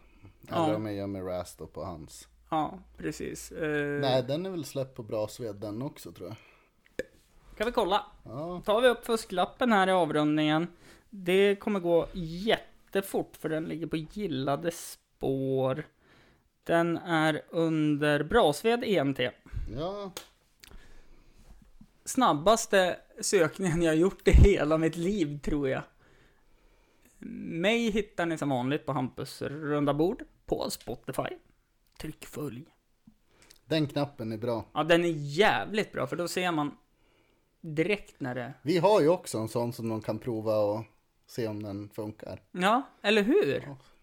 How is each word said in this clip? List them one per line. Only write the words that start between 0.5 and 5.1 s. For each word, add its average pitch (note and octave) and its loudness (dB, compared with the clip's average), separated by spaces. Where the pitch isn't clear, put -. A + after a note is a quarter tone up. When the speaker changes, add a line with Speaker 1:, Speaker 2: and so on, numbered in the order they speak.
Speaker 2:
Eller A2 0
om G#2+ -6
jag G#2 -6
gör G2 -6
med F#2+ -8
Ras F2+ -8
då D#2+ -14
på D2+ -12
hans. D#2+ -14
Speaker 1:
Ja, E3+ -4
precis. - -10
Eh, D3 -4
Speaker 2:
Nej, C3 2
den D3 -4
är F#3+ -6
väl E3+ -8
släppt C3 -8
på B2 -12
Brasved G#2+ -6